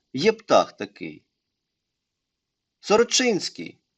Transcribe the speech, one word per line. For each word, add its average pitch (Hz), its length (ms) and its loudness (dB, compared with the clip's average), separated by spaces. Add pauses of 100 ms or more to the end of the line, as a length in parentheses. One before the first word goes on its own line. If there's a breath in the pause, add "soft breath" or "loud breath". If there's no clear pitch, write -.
(140)
Є 165 180 0
птах 123 460 0
такий». 82 480 -14 (1500)
«Сорочинський?» — 226 1000 0 (160)